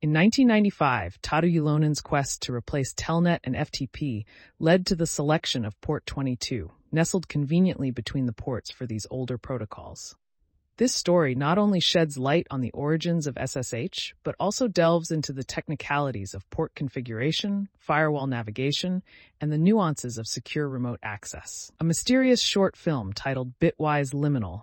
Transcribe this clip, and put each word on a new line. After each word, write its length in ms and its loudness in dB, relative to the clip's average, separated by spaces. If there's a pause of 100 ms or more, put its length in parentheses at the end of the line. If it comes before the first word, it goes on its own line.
In 120 2
nineteen 360 6
ninety-five, 720 2
Tatu 260 0
Yilonen's 540 2
quest 420 -2
to 120 -6
replace 400 -4
Telnet 500 2
and 100 -2
F 160 -4
T 160 -6
P 380 -6 (340)
led 280 4
to 100 0
the 100 0
selection 600 0
of 160 -8
Port 240 -4
twenty-two, 640 -4 (200)
nestled 380 0
conveniently 640 2
between 340 -4
the 80 -2
ports 380 -6
for 160 -10
these 240 -6
older 260 -4
protocols. 800 -10 (600)
This 180 2
story 400 2
not 240 2
only 220 4
sheds 360 2
light 360 2
on 80 -2
the 100 -2
origins 560 0
of 100 -6
S 200 -4
S 180 -4
H, 480 -6
but 160 -4
also 300 0
delves 420 2
into 220 -2
the 100 -8
technicalities 920 -4
of 160 -12
port 260 -4
configuration, 920 -2 (100)
firewall 500 0
navigation, 720 -2 (380)
and 100 -2
the 80 0
nuances 600 2
of 100 -8
secure 400 -4
remote 340 -4
access. 800 -12
A 40 -2
mysterious 560 4
short 360 2
film 360 -2
titled 460 -6
Bitwise 560 2
Liminal 480 -2